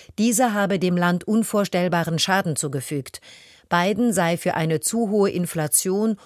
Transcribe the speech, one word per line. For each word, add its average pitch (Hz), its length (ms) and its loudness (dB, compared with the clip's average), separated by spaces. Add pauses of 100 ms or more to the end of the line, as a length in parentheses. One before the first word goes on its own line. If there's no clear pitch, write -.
(180)
dieser 226 360 2
habe 202 240 0
dem 180 180 2
Land 175 320 0
unvorstellbaren 180 880 0
Schaden 185 380 0
zugefügt. 139 640 -6 (480)
Biden 202 460 2
sei 170 240 2
für - 160 -2
eine 160 260 0
zu 220 300 -2
hohe 202 180 4
Inflation, 185 960 -2